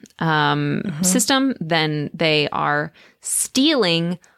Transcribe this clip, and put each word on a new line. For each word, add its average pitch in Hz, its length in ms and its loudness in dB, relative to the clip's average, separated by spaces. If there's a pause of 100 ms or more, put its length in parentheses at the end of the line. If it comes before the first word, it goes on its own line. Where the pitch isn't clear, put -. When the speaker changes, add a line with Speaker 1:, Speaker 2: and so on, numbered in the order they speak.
(200)
Speaker 1:
um, 147 640 0
Speaker 2:
Mm-hmm. 151 180 -4
Speaker 1:
system, 262 560 2
then 156 540 -2
they 156 360 2
are 147 440 -2 (280)
stealing 180 1000 0 (180)